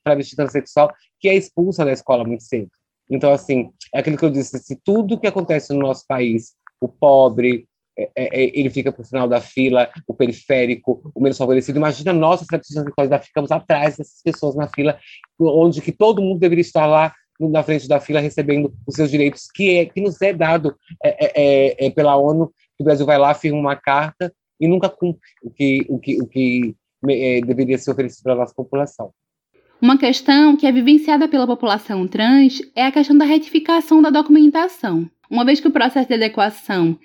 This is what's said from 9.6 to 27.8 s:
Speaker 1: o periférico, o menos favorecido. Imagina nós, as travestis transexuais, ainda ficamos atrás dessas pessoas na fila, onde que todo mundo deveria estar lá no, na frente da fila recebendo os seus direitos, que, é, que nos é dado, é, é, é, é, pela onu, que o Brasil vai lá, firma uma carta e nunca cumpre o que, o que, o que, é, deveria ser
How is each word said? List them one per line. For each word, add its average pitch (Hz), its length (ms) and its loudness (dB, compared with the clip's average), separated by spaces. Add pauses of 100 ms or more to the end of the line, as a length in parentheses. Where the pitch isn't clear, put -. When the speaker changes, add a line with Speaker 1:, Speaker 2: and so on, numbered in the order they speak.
Speaker 1:
o 117 80 -10
periférico, 123 1000 -4
o - 60 -8
menos 135 160 0
favorecido. 131 420 -2
Imagina 151 340 -4
nós, 170 280 0
as 165 60 -18
travestis 151 280 -10
transexuais, 143 360 -4
ainda - 140 -2
ficamos 143 260 -6
atrás 151 460 -2
dessas - 260 -16
pessoas 151 320 -4
na 147 140 -6
fila, 147 300 -6 (420)
onde 160 400 2
que - 100 -8
todo 208 320 2
mundo 190 160 -4
deveria 170 240 2
estar 160 240 -2
lá 156 260 2 (280)
no, 156 80 -2
na 156 140 0
frente 151 260 -4
da 143 100 2
fila 151 220 -4
recebendo 147 520 -4 (140)
os 139 80 -10
seus 147 160 -2
direitos, 143 420 -2
que, 185 260 0
é, 170 80 0
que 185 140 -10
nos 196 220 -6
é 196 100 2
dado, 160 440 -2 (260)
é, 151 60 0
é, 147 260 -2
é, 135 520 2
é, 131 40 -2
pela 143 260 0
onu, 151 360 0 (240)
que - 60 -10
o - 20 -4
Brasil 143 220 0
vai 143 120 4
lá, 143 160 2
firma 147 240 -4
uma 143 160 -2
carta 151 580 -4 (280)
e 160 80 0
nunca 185 200 0
cumpre 175 320 -6 (220)
o 117 80 -18
que, 135 380 -2
o 131 100 -6
que, 131 240 -4
o 120 40 -8
que, 123 500 -2 (320)
é, 127 320 0
deveria 127 380 -2
ser 139 120 -8